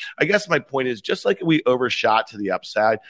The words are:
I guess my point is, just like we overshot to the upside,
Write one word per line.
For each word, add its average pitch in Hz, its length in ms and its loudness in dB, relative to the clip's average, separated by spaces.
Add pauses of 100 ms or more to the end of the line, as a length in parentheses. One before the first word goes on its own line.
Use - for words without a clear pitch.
(200)
I 147 40 4
guess 196 240 0
my 165 100 2
point 131 300 -2
is, 117 120 -4
just - 240 -4
like 202 180 0
we 160 220 2
overshot 117 640 2
to 110 80 -18
the 101 140 -4
upside, 107 480 0 (120)